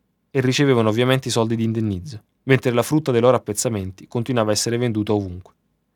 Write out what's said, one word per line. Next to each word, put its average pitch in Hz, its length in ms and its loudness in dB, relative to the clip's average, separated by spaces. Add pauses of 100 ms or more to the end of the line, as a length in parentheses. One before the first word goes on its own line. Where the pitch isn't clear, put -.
(300)
e 135 100 -4
ricevevano 127 480 2
ovviamente 127 400 2
i 113 40 -4
soldi 113 260 0
di 113 80 -2
indennizzo, 110 560 -4 (220)
mentre 131 280 2
la 117 120 2
frutta 151 280 0
dei 117 80 2
loro 123 160 6
appezzamenti 101 720 -6
continuava 117 440 -2
a - 20 0
essere 117 240 -2
venduta 110 340 -2
ovunque. 95 420 -4 (420)